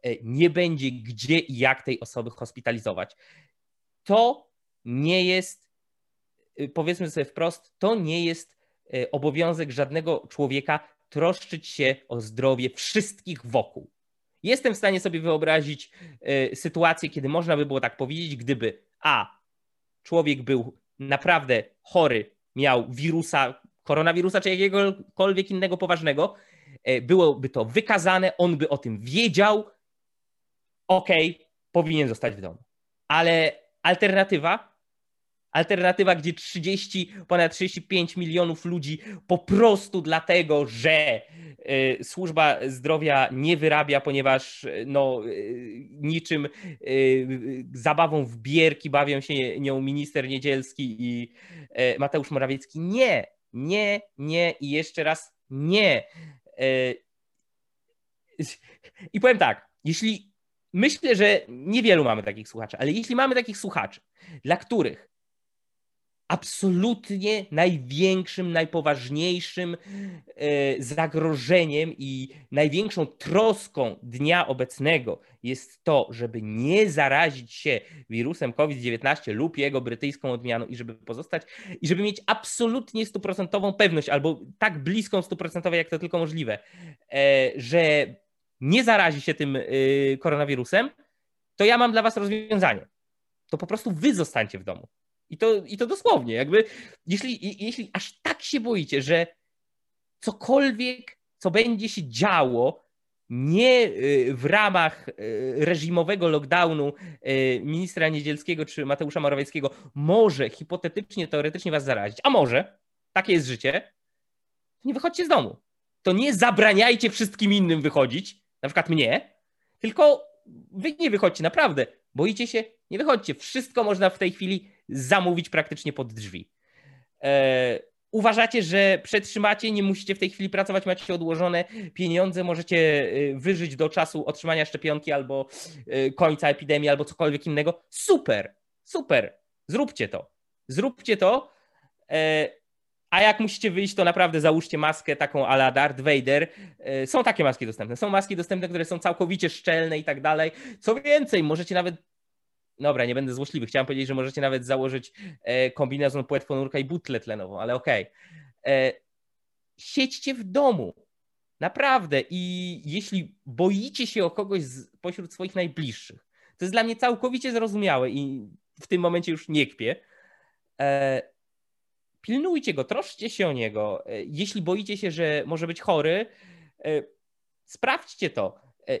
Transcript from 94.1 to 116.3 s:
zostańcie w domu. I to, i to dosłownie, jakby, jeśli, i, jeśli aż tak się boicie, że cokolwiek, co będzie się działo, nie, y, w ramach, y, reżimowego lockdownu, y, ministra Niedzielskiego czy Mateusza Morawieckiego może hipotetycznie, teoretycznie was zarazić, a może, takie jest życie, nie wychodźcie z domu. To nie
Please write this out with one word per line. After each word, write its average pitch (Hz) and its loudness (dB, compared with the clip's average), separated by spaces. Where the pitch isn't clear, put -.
zostańcie 113 -2
w 92 -16
domu. 90 -12
I 156 -14
to, 220 4
i 202 -6
to 233 -2
dosłownie, 185 0
jakby, 151 2
jeśli, 202 -4
i, 202 -8
jeśli 226 -8
aż - -12
tak - -4
się - -4
boicie, 190 -2
że 165 2
cokolwiek, 254 -2
co 185 -2
będzie 220 2
się 156 -8
działo, 131 2
nie, 202 4
y, 135 0
w 127 -6
ramach, 185 2
y, - -16
reżimowego 170 0
lockdownu, 151 0
y, 131 2
ministra 160 -2
Niedzielskiego 151 -4
czy 151 -8
Mateusza 143 -2
Morawieckiego 143 -2
może 147 4
hipotetycznie, 175 -8
teoretycznie 156 -4
was 147 0
zarazić, 107 -4
a 277 4
może, 156 2
takie 185 2
jest 151 2
życie, 131 -4
nie 262 -4
wychodźcie 339 -4
z 311 -8
domu. 180 2
To 185 2
nie 247 2